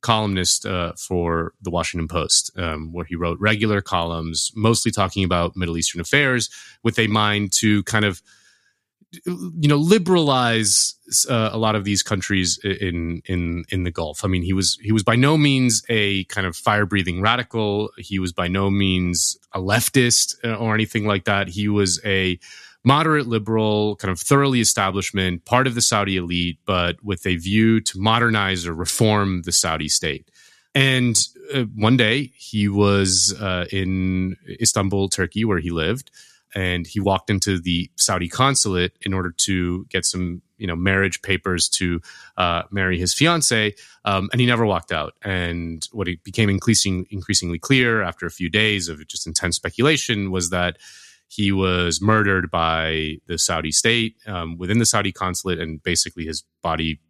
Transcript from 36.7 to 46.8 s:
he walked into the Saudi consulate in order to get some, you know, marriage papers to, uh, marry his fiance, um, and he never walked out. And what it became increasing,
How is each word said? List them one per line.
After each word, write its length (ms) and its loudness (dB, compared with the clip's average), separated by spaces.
he 140 -6
walked 320 0
into 280 0
the 360 -2
Saudi 340 0
consulate 720 0
in 140 -4
order 160 -2
to 580 -2
get 160 -2
some, 380 -4
you 100 -8
know, 80 -4
marriage 480 0
papers 460 -2
to, 320 -2
uh, 320 0
marry 300 -2
his 160 -2
fiance, 580 2
um, 260 0
and 80 0
he 60 4
never 180 4
walked 280 0
out. 320 -4
And 680 -4
what 160 -6
it 160 -8
became 280 0
increasing, 580 0